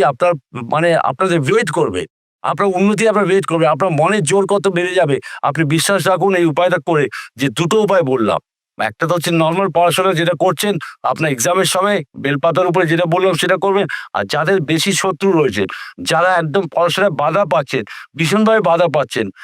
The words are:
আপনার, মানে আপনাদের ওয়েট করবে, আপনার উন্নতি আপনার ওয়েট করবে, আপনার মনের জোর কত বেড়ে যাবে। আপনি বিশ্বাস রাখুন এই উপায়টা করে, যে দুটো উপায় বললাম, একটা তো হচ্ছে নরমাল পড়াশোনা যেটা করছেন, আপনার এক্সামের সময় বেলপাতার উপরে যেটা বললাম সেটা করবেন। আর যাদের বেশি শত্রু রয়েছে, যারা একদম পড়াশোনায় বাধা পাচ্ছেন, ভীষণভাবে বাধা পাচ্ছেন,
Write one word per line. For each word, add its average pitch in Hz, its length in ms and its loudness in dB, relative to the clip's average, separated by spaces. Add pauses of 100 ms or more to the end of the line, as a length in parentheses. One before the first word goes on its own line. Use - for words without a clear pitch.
আপনার, 165 280 2 (400)
মানে 165 160 2 (220)
আপনাদের 170 300 0
ওয়েট 180 300 0
করবে, 90 320 -2 (420)
আপনার 175 240 -2 (100)
উন্নতি 208 300 2
আপনার 202 200 2
ওয়েট 190 180 2
করবে, 165 200 0
আপনার 156 240 0
মনের 170 320 2
জোর 196 240 0
কত 202 220 0
বেড়ে 180 260 -2
যাবে। 156 220 2 (260)
আপনি 139 220 0
বিশ্বাস 165 420 0
রাখুন 185 300 2
এই 175 160 2
উপায়টা 175 340 2
করে, 151 180 2 (320)
যে 131 120 -2
দুটো 156 360 0
উপায় 185 280 2
বললাম, 101 280 0 (380)
একটা 110 280 -4
তো 165 80 0
হচ্ছে 175 180 -2
নরমাল 170 440 2
পড়াশোনা 175 360 2
যেটা 170 260 0
করছেন, 165 360 0 (280)
আপনার 131 280 -2
এক্সামের 175 440 0
সময় 196 240 0 (180)
বেলপাতার 139 500 0
উপরে 175 200 2
যেটা 170 200 0
বললাম 180 280 2
সেটা 180 220 0
করবেন। 190 300 0 (260)
আর - 120 -4
যাদের 156 360 0
বেশি 156 320 -2
শত্রু 190 400 -2
রয়েছে, 127 300 2 (480)
যারা 170 260 2
একদম 165 260 0 (120)
পড়াশোনায় 175 460 0
বাধা 165 320 2
পাচ্ছেন, 139 300 0 (340)
ভীষণভাবে 214 440 2
বাধা 170 280 2
পাচ্ছেন, 131 380 -2 (180)